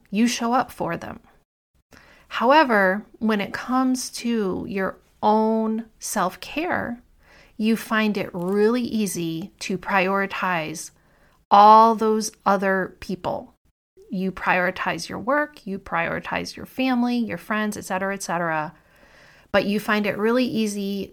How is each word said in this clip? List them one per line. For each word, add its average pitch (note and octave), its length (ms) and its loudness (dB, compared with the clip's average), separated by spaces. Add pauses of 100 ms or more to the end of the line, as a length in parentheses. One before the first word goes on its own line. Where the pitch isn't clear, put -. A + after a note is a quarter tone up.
(120)
you A3 160 2
show A#3 240 -4
up - 180 -2
for E3+ 260 -6
them. - 220 -14 (1080)
However, A3 760 2 (140)
when G#3+ 220 0
it - 120 -8
comes B3+ 580 -2
to G#3+ 580 -4
your F#3+ 300 -6 (260)
own A3 640 2 (120)
self-care, - 1040 -4 (540)
you A3 200 2
find G#3+ 400 0
it F#3+ 160 -6
really G#3 500 2
easy F3 760 -4
to - 180 -4
prioritize F#3 1160 -2 (580)
all A3 460 10
those A3 340 0 (140)
other F#3+ 560 0
people. - 520 -8 (560)
You F#3+ 220 -4
prioritize F3+ 800 -2
your F#3 100 -8
work, C4+ 480 -4
you F#3+ 140 -8
prioritize E3+ 760 -4
your - 80 -14
family, B3 520 -2
your G#3 220 -4
friends, G#3+ 380 -4
et - 80 -10
cetera, G3 300 -4
et G3 80 -10
cetera. E3 500 -4 (800)
But G3+ 140 2
you G3+ 160 0
find G#3 260 0
it G3+ 100 -2
really A#3 280 2
easy G3+ 680 -4